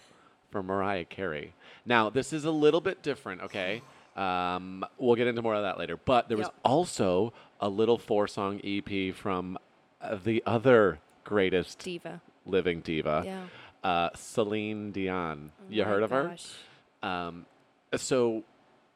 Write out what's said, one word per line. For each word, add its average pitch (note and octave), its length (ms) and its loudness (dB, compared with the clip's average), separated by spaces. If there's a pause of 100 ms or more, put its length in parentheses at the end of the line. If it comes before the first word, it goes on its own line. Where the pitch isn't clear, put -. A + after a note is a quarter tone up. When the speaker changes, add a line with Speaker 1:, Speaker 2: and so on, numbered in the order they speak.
(500)
Speaker 1:
from G2+ 160 -4
Mariah G2 400 0
Carey. D#2+ 480 -6 (320)
Now, A2 240 4
this B2 220 -2
is D3+ 120 -6
a D#3+ 60 0
little D3+ 320 4
bit F#3 200 -6
different, A2 400 -6
okay? G2 380 -4 (360)
Um, F#2 680 -2 (140)
we'll A#2+ 180 6
get A#2+ 100 2
into A#2+ 160 0
more A2+ 120 0
of G#2 80 0
that F#2+ 160 -4
later. E2+ 180 -6
But A#2+ 320 2
there A#2 80 0
was G#2+ 120 -2
Speaker 2:
Yep. - 60 -12 (100)
Speaker 1:
also A#2 680 2 (280)
a G2+ 80 0
little A2 280 4
four-song G#2 680 -2
E G2+ 200 -4
P F#2+ 300 -2
from, F#2 460 -4 (440)
uh, A2 200 -6
the A2+ 240 0
other A2+ 520 6 (260)
greatest F#2 540 2
Speaker 2:
Diva. E3+ 420 -10 (260)
Speaker 1:
living F2 340 0
diva, D#2 440 0
Speaker 2:
Yeah. F#2+ 200 -8 (380)
Speaker 1:
uh, E2+ 320 0
Celine G#2+ 760 -4
Dion. F2 680 -4
Speaker 2:
Oh - 120 -20
Speaker 1:
You G#2+ 140 0
Speaker 2:
my G2+ 40 -2
Speaker 1:
heard G2+ 140 2
of G#2+ 80 0
her? C3+ 180 2
Speaker 2:
gosh. E3+ 200 -12 (540)
Speaker 1:
Um, F2 440 -6 (500)
so A#2+ 480 0 (520)